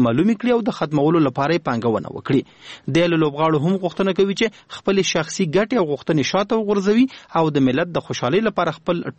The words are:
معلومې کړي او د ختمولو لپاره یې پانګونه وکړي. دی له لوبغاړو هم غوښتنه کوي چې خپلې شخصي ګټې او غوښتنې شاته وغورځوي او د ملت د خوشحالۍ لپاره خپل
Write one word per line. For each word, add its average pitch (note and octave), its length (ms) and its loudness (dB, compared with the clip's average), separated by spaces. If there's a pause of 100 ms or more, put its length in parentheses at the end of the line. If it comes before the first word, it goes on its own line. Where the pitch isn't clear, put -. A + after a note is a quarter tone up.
معلومې D#3+ 340 2
کړي A#3+ 120 0
او A#3 160 2
د A3 100 -4
ختمولو D#3 400 2
لپاره C#3+ 360 0
یې E3 140 -4
پانګونه A#2 480 -2
وکړي. B2+ 260 0 (520)
دی E3+ 120 4
له E3+ 100 0
لوبغاړو D#3 480 0
هم F#3 120 0
غوښتنه F#3+ 440 -2
کوي G3 140 2
چې A3+ 120 0 (320)
خپلې G3 240 0 (100)
شخصي E3+ 320 -2
ګټې F#3+ 360 0
او F3 120 0
غوښتنې D3 300 -2
شاته G3+ 340 -2
وغورځوي G#3 500 2 (300)
او E3 140 4
د C#3 180 2
ملت D#3+ 300 -2
د - 100 -6
خوشحالۍ C3 320 -2
لپاره F#3 400 -2
خپل F3 240 -2 (140)